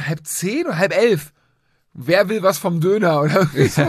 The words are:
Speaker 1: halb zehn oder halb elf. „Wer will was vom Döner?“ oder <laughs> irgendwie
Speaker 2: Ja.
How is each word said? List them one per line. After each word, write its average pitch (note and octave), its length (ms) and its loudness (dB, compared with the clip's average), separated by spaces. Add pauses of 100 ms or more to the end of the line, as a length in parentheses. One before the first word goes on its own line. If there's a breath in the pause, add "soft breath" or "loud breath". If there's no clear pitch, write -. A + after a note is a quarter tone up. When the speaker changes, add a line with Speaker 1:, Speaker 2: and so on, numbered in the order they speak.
Speaker 1:
halb D#3 220 -8
zehn B3 400 -4
oder F#3 100 -4
halb F#3 180 0
elf. G#3 360 0 (600)
„Wer F3 340 0
will G#3+ 160 -2
was F#3+ 140 2
vom E3+ 240 -2
Döner?“ F3 400 2
oder D3+ 140 2
<laughs> D#3+ 200 2
irgendwie - 260 2
Speaker 2:
Ja. - 80 0